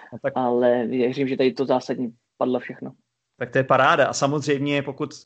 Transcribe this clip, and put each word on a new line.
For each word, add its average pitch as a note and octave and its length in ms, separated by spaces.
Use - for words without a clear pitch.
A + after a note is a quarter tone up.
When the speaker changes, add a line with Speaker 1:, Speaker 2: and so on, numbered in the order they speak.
Speaker 1:
No A#2 80
tak C3+ 140
Speaker 2:
Ale B2 520
věřím, B2+ 400
že C3 100
tady C3 140
to C3 140
zásadní B2+ 480
padlo B2+ 220
všechno. C3 320
Speaker 1:
Tak B2 140
to C#3 60
je C3 60
paráda. C3+ 440
A - 60
samozřejmě, C#3+ 680
pokud C#3 280